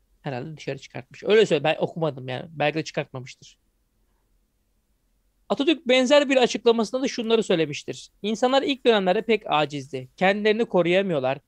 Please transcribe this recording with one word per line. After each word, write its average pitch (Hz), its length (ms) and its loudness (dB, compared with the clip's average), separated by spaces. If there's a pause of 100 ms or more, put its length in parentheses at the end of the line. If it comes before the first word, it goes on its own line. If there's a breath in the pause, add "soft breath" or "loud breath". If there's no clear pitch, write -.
(220)
Herhalde 147 340 -10
dışarı 139 220 -10
çıkartmış. - 460 -18
Öyle 208 220 4
söyle, 147 180 0
ben 156 140 0
okumadım 139 500 -4
yani. 127 220 -8
Belki 151 280 -2
de 151 60 -4
çıkartmamıştır. - 760 -12 (1900)
Atatürk 262 400 -2
benzer 262 400 4
bir 269 80 2
açıklamasında 233 680 0
da 254 60 -2
şunları 226 340 0
söylemiştir. 156 680 -4 (120)
"İnsanlar 247 400 0
ilk 269 240 -2
dönemlerde 202 360 2
pek 220 240 0
acizdi. 143 680 -4
Kendilerini 208 480 2
koruyamıyorlar. 170 840 0